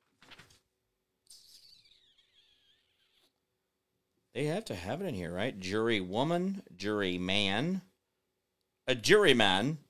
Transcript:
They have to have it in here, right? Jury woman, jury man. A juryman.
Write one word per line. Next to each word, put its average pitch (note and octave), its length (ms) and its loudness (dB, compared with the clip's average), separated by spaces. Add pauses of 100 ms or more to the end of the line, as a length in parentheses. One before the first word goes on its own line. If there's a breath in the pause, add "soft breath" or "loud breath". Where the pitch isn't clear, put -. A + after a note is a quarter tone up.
(4000)
They C#3 120 -4
have F3+ 200 -6
to A2 100 -8
have G#2 260 -8
it G3+ 40 -6
in D#3 80 -6
here, F2 180 -6
right? G#2 280 -4
Jury G#2+ 420 0
woman, E3+ 640 -4 (120)
jury G2 420 -2
man. G#2 640 0 (1040)
A B2+ 80 0
juryman. B2 840 4 (120)